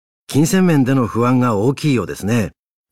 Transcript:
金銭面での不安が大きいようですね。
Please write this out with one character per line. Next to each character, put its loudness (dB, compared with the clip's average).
金 2
銭 2
面 2
で 0
の 0
不 -2
安 2
が 0
大 0
き -2
い 0
よ -2
う -8
で -10
す -10
ね。 -2